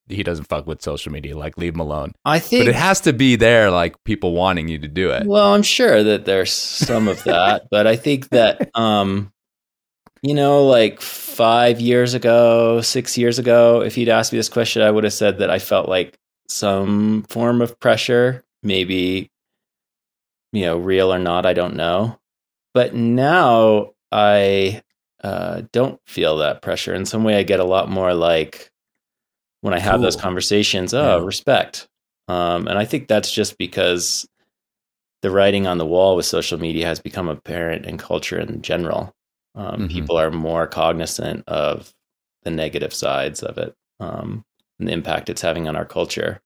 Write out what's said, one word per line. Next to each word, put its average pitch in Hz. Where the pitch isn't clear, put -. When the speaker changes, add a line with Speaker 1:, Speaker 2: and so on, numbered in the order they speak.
Speaker 1:
he 98
doesn't 82
fuck 73
with 78
social 76
media. 71
Like, 76
leave 85
him 82
alone." 76
Speaker 2:
I 151
think 240
Speaker 1:
But -
it 147
has 185
to 160
be 123
there, 113
like, 87
people 98
wanting 87
you 80
to 76
do 85
it. 64
Speaker 2:
Well, 202
I'm 208
sure 190
that 104
there's 95
some -
of 92
that, 90
Speaker 1:
<laughs> -
Speaker 2:
but 104
I 113
think 131
that, 113
um, 101
you 143
know, 143
like, 113
five 117
years 123
ago, 117
six -
years 120
ago, 117
if 107
you'd 117
asked 113
me 113
this 110
question, 117
I 107
would 107
have 104
said 101
that 95
I 95
felt -
like 92
some 104
form 120
of 117
pressure, 123
maybe, 92
you 104
know, 82
real 92
or 90
not, 90
I 90
don't 87
know. 92
But 123
now 117
I, 101
uh, 90
don't 123
feel 80
that 73
pressure. 90
In 95
some 110
way, 107
I 98
get 95
a 92
lot 92
more, 92
like, 82
when 101
I 87
have 98
those 90
Speaker 1:
Cool. -
Speaker 2:
conversations, 95
oh, 123
Speaker 1:
Yeah. 85
Speaker 2:
respect. -
Um, 87
and 92
I 107
think -
that's 107
just -
because 87
the 98
writing 98
on 90
the 82
wall 90
with 85
social 85
media 82
has 80
become 90
apparent 82
in 82
culture 85
in -
general. 85
Um, 101
Speaker 1:
Mm-hmm. 104
Speaker 2:
people 82
are 80
more 82
cognizant 82
of 76
the 85
negative 76
sides 69
of -
it, -
um, 90
and 90
the 82
impact 80
it's 85
having 82
on 78
our 82
culture. 85